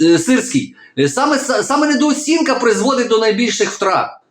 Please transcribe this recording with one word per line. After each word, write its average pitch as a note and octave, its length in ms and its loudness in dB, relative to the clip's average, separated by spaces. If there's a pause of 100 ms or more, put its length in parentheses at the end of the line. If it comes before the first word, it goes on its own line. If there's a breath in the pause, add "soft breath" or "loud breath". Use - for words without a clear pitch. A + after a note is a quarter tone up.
е, E3 160 6
Сирський. D#3+ 560 -2 (240 loud breath)
Е, C#3 100 2
саме, C#4+ 280 0
са-, B3+ 260 -2
саме C#4+ 240 0
недооцінка D4 680 0
призводить B3 540 0
до A3+ 100 2
найбільших G#3+ 520 0
втрат. F#3 400 -2 (200)